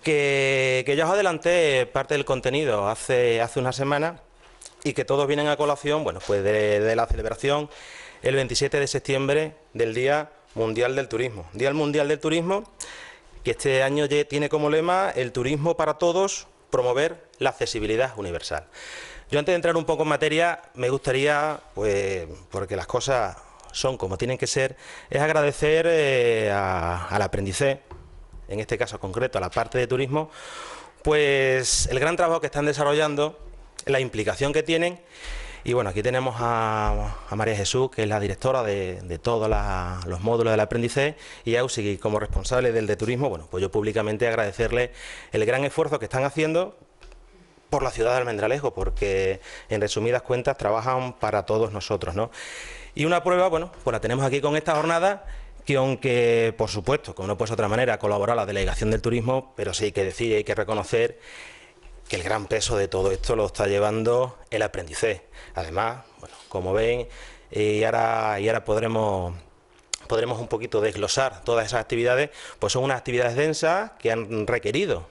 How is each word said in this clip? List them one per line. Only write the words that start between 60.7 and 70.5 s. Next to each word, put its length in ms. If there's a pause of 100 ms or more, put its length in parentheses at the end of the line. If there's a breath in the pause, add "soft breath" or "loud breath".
que 100
el 60
gran 220
peso 320
de 100
todo 240
esto 240
lo 120
está 180
llevando 720 (140)
el 100
Aprendicé. 640 (300 loud breath)
Además, 500 (140)
bueno, 160 (140)
como 220
ven, 360 (420 loud breath)
y 340
ahora, 560
y 80
ahora 160
podremos, 720 (720)
podremos 320
un 80
poquito 340